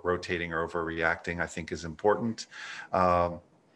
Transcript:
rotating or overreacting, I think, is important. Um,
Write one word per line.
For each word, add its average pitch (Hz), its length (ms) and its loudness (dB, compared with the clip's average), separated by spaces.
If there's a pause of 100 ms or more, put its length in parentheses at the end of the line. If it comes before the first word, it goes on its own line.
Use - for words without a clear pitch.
rotating 87 500 0
or 82 140 0
overreacting, 85 760 0
I 82 60 0
think, 85 260 -8
is 80 100 -6
important. 104 640 2 (460)
Um, 87 460 4 (360)